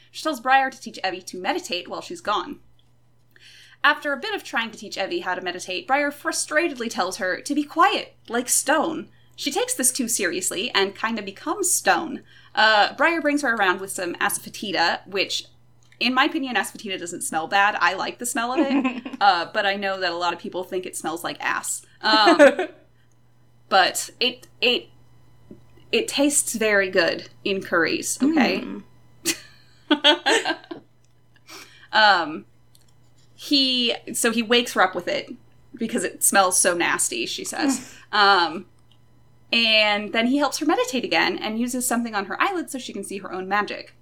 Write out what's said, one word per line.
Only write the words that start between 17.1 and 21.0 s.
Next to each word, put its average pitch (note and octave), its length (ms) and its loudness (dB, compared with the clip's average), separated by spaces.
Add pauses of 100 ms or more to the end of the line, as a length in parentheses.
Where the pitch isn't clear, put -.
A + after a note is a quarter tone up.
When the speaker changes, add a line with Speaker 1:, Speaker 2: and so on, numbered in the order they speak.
Speaker 1:
smell D#3+ 240 -4
bad. G3+ 320 2
I F3 160 2
like F3 240 -6
the A#3+ 80 -8
smell A#3+ 260 -2
of C4+ 80 0
it, B3+ 420 0 (100)
Speaker 2:
<laughs> - 80 -10
Speaker 1:
uh, F3+ 320 4
but G#3+ 120 0
I G3 120 0
know G3 240 -4
that F3+ 120 -2
a E3+ 40 -4
lot F3 160 0
of E3+ 80 -10
people F#3 240 -6
think F#3 200 -6
it - 120 -12
smells E3 260 -6